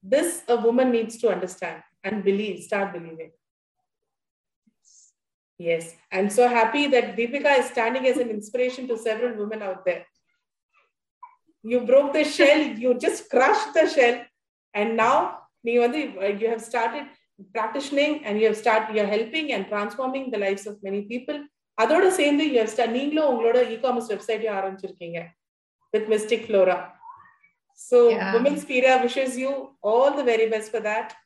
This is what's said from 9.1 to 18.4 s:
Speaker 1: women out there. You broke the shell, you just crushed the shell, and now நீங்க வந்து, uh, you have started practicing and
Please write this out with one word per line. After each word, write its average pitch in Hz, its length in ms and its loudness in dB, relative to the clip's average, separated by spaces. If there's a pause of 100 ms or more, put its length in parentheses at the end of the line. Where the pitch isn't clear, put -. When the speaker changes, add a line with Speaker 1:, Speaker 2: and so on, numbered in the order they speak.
Speaker 1:
women 208 260 -8
out 185 220 -8
there. 175 200 -4 (1600)
You 240 200 0
broke 277 300 4
the 302 120 2
shell, 294 360 6 (240)
you 254 100 4
just - 360 -4
crushed 269 420 2
the 320 160 4
shell, 247 360 2 (500)
and 220 220 -2
now 277 440 2 (240)
நீங்க 240 200 2
வந்து, 277 180 0
uh, 202 360 -4
you 226 120 0
have 226 180 -6
started 240 340 -4 (500)
practicing 277 580 -2 (140)
and 208 140 -4